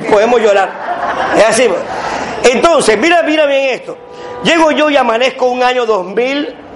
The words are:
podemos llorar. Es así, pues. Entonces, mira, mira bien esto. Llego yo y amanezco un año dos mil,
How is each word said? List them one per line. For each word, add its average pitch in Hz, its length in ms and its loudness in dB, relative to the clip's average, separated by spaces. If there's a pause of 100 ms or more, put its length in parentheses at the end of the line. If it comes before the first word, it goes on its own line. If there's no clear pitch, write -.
podemos 220 320 4
llorar. 202 300 2 (680)
Es 202 80 4
así, 226 240 2
pues. 180 120 -2 (760)
Entonces, 247 420 2
mira, 330 280 2
mira 311 200 0
bien 269 260 0
esto. 180 280 -8 (460)
Llego 320 260 4
yo 302 180 2
y 285 80 2
amanezco 247 500 0
un 247 160 -2
año 247 220 0
dos 202 220 0
mil, 254 500 -4 (200)